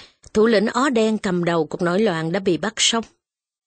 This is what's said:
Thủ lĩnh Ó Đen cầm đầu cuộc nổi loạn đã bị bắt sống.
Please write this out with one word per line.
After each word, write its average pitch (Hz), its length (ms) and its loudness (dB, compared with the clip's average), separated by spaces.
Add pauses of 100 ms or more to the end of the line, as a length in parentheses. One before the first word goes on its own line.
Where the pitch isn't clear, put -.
(320)
Thủ 220 140 4
lĩnh 214 200 4
Ó 277 240 0
Đen 220 280 0
cầm 180 260 -2
đầu 170 220 0
cuộc 156 160 -8
nổi 175 180 0
loạn 165 320 -2
đã 202 80 -2
bị 190 160 0
bắt - 200 -4
sống. - 280 -2 (640)